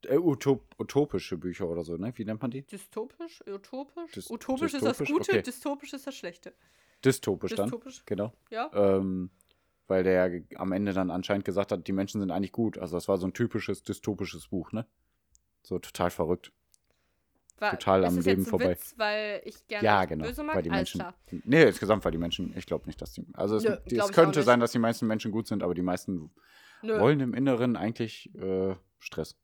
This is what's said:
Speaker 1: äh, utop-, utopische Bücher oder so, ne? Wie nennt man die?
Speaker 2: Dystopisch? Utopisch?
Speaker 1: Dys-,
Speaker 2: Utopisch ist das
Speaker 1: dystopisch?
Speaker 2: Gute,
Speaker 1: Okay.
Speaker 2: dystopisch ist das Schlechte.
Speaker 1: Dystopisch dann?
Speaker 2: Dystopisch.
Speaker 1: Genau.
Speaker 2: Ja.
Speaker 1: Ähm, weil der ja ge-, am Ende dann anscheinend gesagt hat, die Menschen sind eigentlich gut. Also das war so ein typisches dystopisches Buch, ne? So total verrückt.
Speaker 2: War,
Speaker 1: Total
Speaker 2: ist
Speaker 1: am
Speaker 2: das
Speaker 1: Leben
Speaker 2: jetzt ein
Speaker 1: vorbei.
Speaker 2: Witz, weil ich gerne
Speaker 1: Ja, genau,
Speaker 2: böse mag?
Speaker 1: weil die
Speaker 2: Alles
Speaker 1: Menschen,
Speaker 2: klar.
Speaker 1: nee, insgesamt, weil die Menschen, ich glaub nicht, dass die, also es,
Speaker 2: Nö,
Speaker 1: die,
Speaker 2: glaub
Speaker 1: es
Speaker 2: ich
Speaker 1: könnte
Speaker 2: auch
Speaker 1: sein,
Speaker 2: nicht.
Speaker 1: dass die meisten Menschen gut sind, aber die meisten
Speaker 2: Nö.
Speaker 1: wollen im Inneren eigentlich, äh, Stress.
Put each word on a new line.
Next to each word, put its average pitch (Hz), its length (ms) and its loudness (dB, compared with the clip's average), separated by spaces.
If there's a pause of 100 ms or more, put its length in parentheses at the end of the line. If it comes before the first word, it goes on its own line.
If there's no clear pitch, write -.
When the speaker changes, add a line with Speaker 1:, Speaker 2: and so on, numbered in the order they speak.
Speaker 1:
äh, 135 120 4
utop-, 143 640 2
utopische 110 580 -2
Bücher 87 320 -6
oder 85 140 -4
so, 85 140 -6
ne? 101 180 -6
Wie 110 100 -8
nennt 110 160 -6
man 127 100 -4
die? 135 120 -10
Speaker 2:
Dystopisch? - 840 -14
Utopisch? 269 640 -12
Speaker 1:
Dys-, 190 180 -14
Speaker 2:
Utopisch 262 420 -4
ist 277 120 -2
das - 120 0
Speaker 1:
dystopisch? - 160 -4
Speaker 2:
Gute, 403 200 0
Speaker 1:
Okay. 208 100 2
Speaker 2:
dystopisch 277 500 -8
ist 277 140 -12
das 262 80 -12
Schlechte. - 380 -14 (520)
Speaker 1:
Dystopisch 101 500 0
dann? 98 140 -2
Speaker 2:
Dystopisch. 233 360 -12
Speaker 1:
Genau. - 280 -4 (160)
Speaker 2:
Ja. 233 240 -6
Speaker 1:
Ähm, 98 560 2 (580)
weil 95 160 2
der 92 100 4
ja 90 140 4
ge-, 87 300 -8
am 92 160 -4
Ende 101 200 0
dann 92 180 0
anscheinend 98 340 -2
gesagt 98 260 -2
hat, 92 160 -4
die 98 60 -2
Menschen 98 260 -2
sind 95 120 -2
eigentlich 92 200 -4
gut. 110 260 -2
Also 87 200 -6
das 85 100 -6
war 98 100 4
so 90 100 -2
ein 90 60 -4
typisches 107 500 -4
dystopisches 95 640 -6
Buch, 92 260 -6
ne? 110 120 -6 (760)
So 92 160 -4
total - 300 -2
verrückt. 87 420 -2 (1080)
Speaker 2:
War, 208 120 0
Speaker 1:
Total 95 320 4
Speaker 2:
ist 90 60 4
Speaker 1:
am 90 60 0
Speaker 2:
das 85 100 2
Speaker 1:
Leben 190 160 4
Speaker 2:
jetzt 190 60 -2
ein - 40 -6
Speaker 1:
vorbei. 92 200 2
Speaker 2:
Witz, - 240 -6
weil 208 480 -4
ich - 240 -16
gerne 214 180 -2
Speaker 1:
Ja, 101 200 6
genau, 78 200 -6
Speaker 2:
böse - 180 -6
mag? - 120 -4
Speaker 1:
weil 82 80 0
die 80 60 -4
Speaker 2:
Alles - 240 -2
Speaker 1:
Menschen, 185 80 -4
Speaker 2:
klar. 180 120 -8 (300)
Speaker 1:
nee, 151 200 8
insgesamt, 104 420 4
weil 85 80 0
die 82 40 -4
Menschen, 85 400 -4
ich 90 80 -10
glaub - 220 -6
nicht, - 140 -12
dass - 100 -12
die, - 220 -12
also 104 240 0
es, 107 60 0
Speaker 2:
Nö, 104 120 2 (100)
Speaker 1:
die, 123 100 -4
Speaker 2:
glaub 107 100 2
Speaker 1:
es 98 60 0
Speaker 2:
ich - 40 0
Speaker 1:
könnte 156 240 8
Speaker 2:
auch 139 60 4
Speaker 1:
sein, 120 140 8
Speaker 2:
nicht. 120 40 4
Speaker 1:
dass 117 80 2
die 123 80 0
meisten 117 280 2
Menschen 110 240 -2
gut 113 160 -4
sind, 104 140 -2
aber 90 120 0
die 85 80 -2
meisten 90 500 -4 (500)
Speaker 2:
Nö. 220 180 -2
Speaker 1:
wollen 139 200 6
im 127 140 0
Inneren 123 420 2
eigentlich, 110 600 -6
äh, 95 400 0 (240)
Stress. - 440 -8